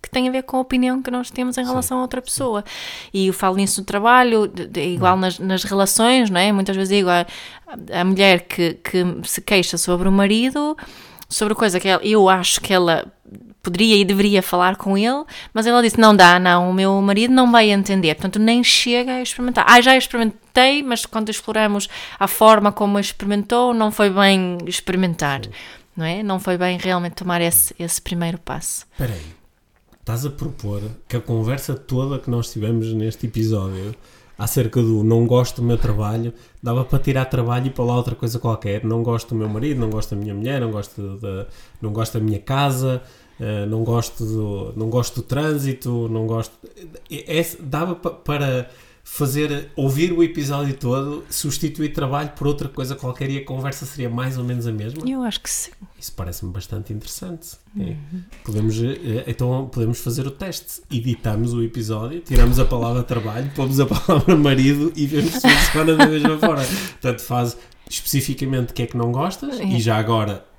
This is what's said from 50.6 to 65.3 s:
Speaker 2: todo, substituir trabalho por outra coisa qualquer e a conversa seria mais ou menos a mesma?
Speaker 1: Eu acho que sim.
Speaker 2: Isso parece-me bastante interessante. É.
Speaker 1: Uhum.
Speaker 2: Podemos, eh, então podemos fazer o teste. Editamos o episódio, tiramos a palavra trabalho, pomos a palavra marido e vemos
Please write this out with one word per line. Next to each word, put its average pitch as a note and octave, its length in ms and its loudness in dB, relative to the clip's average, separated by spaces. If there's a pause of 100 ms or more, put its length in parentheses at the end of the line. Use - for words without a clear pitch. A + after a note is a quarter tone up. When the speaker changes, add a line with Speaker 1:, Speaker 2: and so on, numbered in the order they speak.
Speaker 2:
todo, C3+ 560 -4
substituir D3+ 600 -4
trabalho C#3+ 460 -4
por C#3+ 120 -4
outra C#3+ 200 -2
coisa C3+ 280 -8
qualquer C3+ 340 -8
e C#3 80 -4
a C#3 80 -10
conversa C3+ 400 -8
seria B2 240 -8
mais B2+ 280 -6
ou B2 60 -6
menos B2 220 -4
a A#2 60 -4
mesma? A2 360 -8
Speaker 1:
Eu C4 140 -4
acho A#3 200 -6
que - 80 -12
sim. - 200 -8 (300)
Speaker 2:
Isso - 140 -14
parece-me F2+ 380 -10
bastante G2 400 -10
interessante. E3 600 -12 (280)
É. G3 40 -4
Speaker 1:
Uhum. D#3+ 140 -8 (460)
Speaker 2:
Podemos, A2 380 -2
eh, A#2+ 460 -6
então B2+ 440 -4
podemos A#2 280 -2
fazer C3 260 -6
o C3+ 60 -8
teste. - 500 -12 (100)
Editamos A#2 600 -2
o A#2+ 80 -2
episódio, A2+ 600 -6
tiramos B2 380 6
a B2+ 60 6
palavra A#2+ 380 0
trabalho, A#2 520 -6
pomos C3+ 240 0
a C3+ 60 6
palavra E3+ 500 4
marido C#3+ 600 4
e D3 100 0
vemos D3+ 280 0